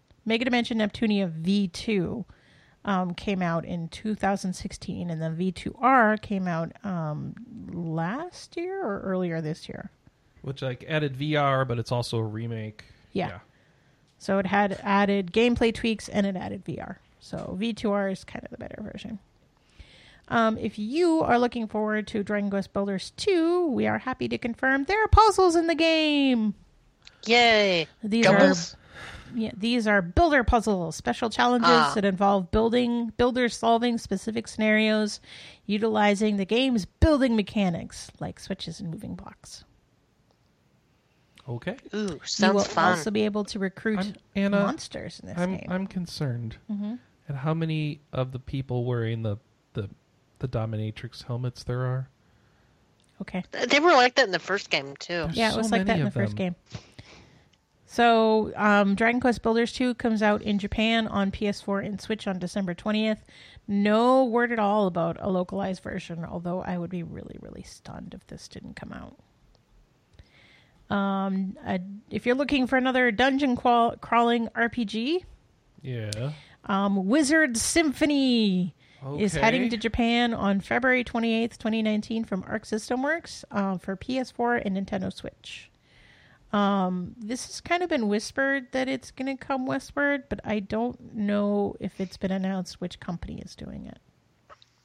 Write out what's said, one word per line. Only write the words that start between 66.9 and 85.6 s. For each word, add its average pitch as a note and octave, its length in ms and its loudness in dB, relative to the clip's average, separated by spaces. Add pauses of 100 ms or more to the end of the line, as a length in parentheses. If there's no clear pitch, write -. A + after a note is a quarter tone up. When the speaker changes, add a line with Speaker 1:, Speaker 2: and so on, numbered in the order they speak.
Speaker 1:
be F3+ 100 -6
really, - 400 -12
really - 220 -16
stunned - 500 -16
if - 140 -20
this - 200 -16
didn't - 280 -16
come - 180 -14
out. - 220 -16 (1800)
Um, G3 720 -2
uh, F#3+ 140 -2 (320)
if A3 160 -6
you're B3 80 4
looking C4+ 320 0
for C4+ 100 2
another B3+ 340 2
dungeon C4 440 2
qual-, A#3+ 460 4
crawling A#3 540 2
R A3+ 140 2
P A#3 160 -2
G, C4 400 -2 (560)
Speaker 2:
Yeah. A#2+ 520 -6 (320)
Speaker 1:
um, G3 420 0
Wizard C#4+ 500 4
Symphony B3+ 1200 2 (420)
is F#3+ 160 0
heading A3+ 300 4
Speaker 2:
Okay. A#3+ 60 0
Speaker 1:
to A#3 80 -2
Japan A#3 580 0
on G3 240 0
February B3 440 0
twenty-eighth, A3+ 540 -2
twenty A3+ 240 -2
nineteen, G#3+ 420 -2
from F#3+ 240 -4
Arc G#3+ 180 -6
System B3 360 -4
Works, D4+ 480 -4
uh, G3 300 -2
for F#3+ 160 -6
P B3+ 240 -4
S B3 100 -4
four A#3+ 280 0
and F#3+ 200 -2
Nintendo F#3+ 340 -4
Switch. - 540 -16 (840)